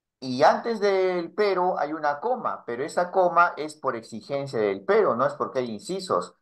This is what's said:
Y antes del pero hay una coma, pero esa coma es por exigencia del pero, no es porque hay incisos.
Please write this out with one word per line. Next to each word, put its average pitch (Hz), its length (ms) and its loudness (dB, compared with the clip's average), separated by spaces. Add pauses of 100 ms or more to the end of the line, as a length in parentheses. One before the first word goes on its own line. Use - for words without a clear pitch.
(220)
Y 131 220 -2
antes 226 380 4
del 185 520 0
pero 185 460 0
hay 147 140 -4
una 151 280 -2
coma, 156 440 -4
pero 120 200 -4
esa 180 260 -2
coma 175 460 4
es 151 180 -8
por 127 200 -4
exigencia 135 640 -6
del 98 260 0
pero, 190 300 4
no 127 120 2
es 143 80 -6
porque 127 240 -4
hay 120 120 -2
incisos. 104 720 -4